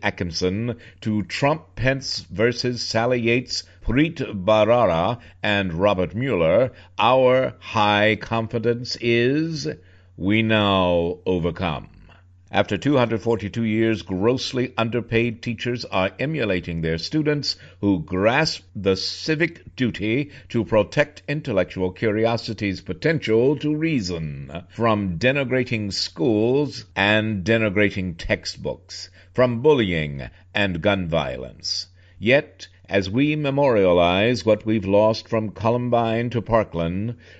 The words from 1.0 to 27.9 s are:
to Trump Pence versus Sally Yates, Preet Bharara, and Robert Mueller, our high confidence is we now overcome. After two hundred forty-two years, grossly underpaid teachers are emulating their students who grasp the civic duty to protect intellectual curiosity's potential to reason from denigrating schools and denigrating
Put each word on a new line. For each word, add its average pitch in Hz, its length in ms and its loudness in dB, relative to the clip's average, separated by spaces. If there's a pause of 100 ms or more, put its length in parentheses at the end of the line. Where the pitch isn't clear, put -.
to 107 200 -2
Trump - 540 -4
Pence 131 420 -2
versus 120 640 -2
Sally 120 380 0
Yates, 117 420 0 (240)
Preet 151 300 2 (280)
Bharara, 107 760 4 (200)
and 101 320 0
Robert 92 440 0
Mueller, 110 560 2 (260)
our 127 600 4
high 104 560 2
confidence 117 840 -4
is 139 680 0 (480)
we 104 260 2
now 95 840 2
overcome. 85 640 -2 (580)
After 101 300 0
two 143 180 0
hundred 113 260 2
forty-two 113 420 -2
years, 110 380 0
grossly 123 760 -2
underpaid 117 640 -2
teachers 120 420 -6
are 98 360 -2
emulating 101 600 -2
their 82 160 0
students 147 600 -2 (240)
who 98 240 2
grasp 113 580 0 (120)
the 98 220 0
civic - 800 -6
duty 117 560 -2 (200)
to 113 140 -2
protect 110 600 0
intellectual 95 640 -2
curiosity's 110 920 -2
potential 127 760 0
to 147 180 -4
reason 87 960 -4
from 104 480 0
denigrating 123 720 0
schools 127 920 0 (100)
and 107 500 0
denigrating 104 720 0